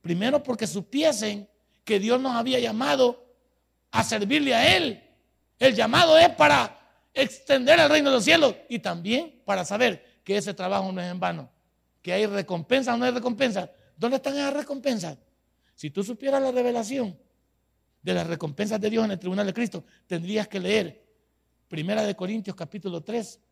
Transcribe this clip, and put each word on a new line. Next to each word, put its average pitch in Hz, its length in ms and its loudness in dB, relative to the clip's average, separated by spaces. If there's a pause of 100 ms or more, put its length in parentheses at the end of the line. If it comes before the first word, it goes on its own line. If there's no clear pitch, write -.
Primero 247 420 -2
porque 226 240 -4
supiesen 208 800 -2 (360)
que 208 140 0
Dios 233 220 2
nos 262 140 -4
había 247 240 0
llamado 247 680 0 (640)
a 226 120 0
servirle 240 520 0
a 294 220 4
Él. 311 280 -4 (540)
El 247 160 6
llamado 302 420 6
es 339 140 8
para 294 460 4 (360)
extender 269 680 2
el 302 80 6
reino 294 220 4
de 262 60 4
los 208 80 0
cielos 302 300 4 (140)
y 240 100 -6
también 202 680 -6
para 190 200 -2
saber 208 600 -2
que 196 120 -2
ese 202 180 -4
trabajo 190 380 -4
no 185 80 -6
es 180 100 -8
en 180 80 -8
vano, 170 320 -6 (500)
que 175 120 -6
hay 208 140 2
recompensa 202 680 -2
o - 20 -2
no 240 80 -2
hay 254 60 2
recompensa. 240 600 -2 (260)
¿Dónde 247 200 -2
están 277 200 -4
esas 277 180 -4
recompensas? 254 640 -6 (560)
Si 151 160 -10
tú 196 140 -4
supieras 269 360 -2
la 262 120 0
revelación 240 680 -2 (840)
de 180 120 -2
las 170 120 -2
recompensas 170 540 -4
de 214 100 -2
Dios 220 140 0
en 214 60 -2
el 185 80 -6
tribunal 185 280 -4
de 190 80 -4
Cristo, 226 300 -6 (220)
tendrías 190 400 -4
que 196 140 -8
leer 185 440 -2 (640)
Primera 190 380 -4
de 202 100 -2
Corintios 190 400 -8
capítulo 170 480 -10
tres 220 380 -8 (120)